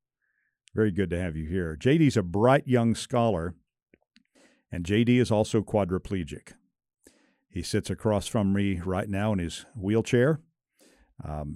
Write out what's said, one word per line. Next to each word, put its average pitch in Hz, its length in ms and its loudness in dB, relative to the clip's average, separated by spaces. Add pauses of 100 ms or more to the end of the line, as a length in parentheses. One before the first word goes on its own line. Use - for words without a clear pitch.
(720)
Very 107 180 2
good 90 200 0
to 87 60 -2
have 87 200 -4
you 80 100 -6
here. 82 300 -4
J 127 200 4
D's 147 200 4
a 107 40 2
bright 107 460 2
young 117 280 2
scholar, 98 600 -2 (1120)
and 87 160 -8
J 104 200 2
D 123 140 4
is 117 120 2
also 110 300 2
quadriplegic. 92 880 -4 (1000)
He 90 120 -10
sits - 280 -4
across 101 380 0
from 101 240 0
me 98 320 0
right 90 240 -4
now 101 240 -2
in 98 80 -2
his 85 340 -8
wheelchair. 113 680 2 (800)
Um, 76 320 -8